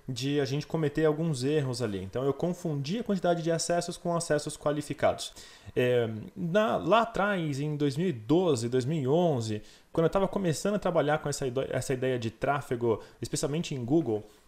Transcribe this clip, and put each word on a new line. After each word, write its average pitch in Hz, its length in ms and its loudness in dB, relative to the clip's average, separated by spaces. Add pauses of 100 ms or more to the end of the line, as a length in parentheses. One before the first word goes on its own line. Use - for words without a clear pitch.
de 135 320 0
a 135 60 2
gente 143 200 -2
cometer 156 400 0
alguns 151 380 2
erros 131 400 0
ali. 98 180 -2
Então, 107 240 -4
eu 139 80 2
confundi 165 640 -2
a 226 60 -4
quantidade 175 400 2
de 165 80 2
acessos 170 440 0
com 170 200 -2
acessos 151 420 0
qualificados. 147 720 -2 (440)
É, 123 340 2 (260)
na, 190 420 2
lá 180 240 4
atrás, 185 580 -2
em 151 160 -2
dois 143 200 0
mil 175 120 0
e 156 60 0
doze, 127 540 2
dois 123 180 2
mil 156 140 0
e 127 80 0
onze, 131 540 2 (320)
quando 165 120 2
eu 156 60 4
tava 196 160 2
começando 196 480 0
a 196 40 0
trabalhar 156 400 2
com 147 100 -6
essa 143 160 -4
ido-, 127 240 -2
essa 135 240 -2
ideia 127 240 0
de 113 140 -4
tráfego, 123 720 -2 (200)
especialmente 151 540 -4
em 120 100 -6
Google, 120 420 0 (200)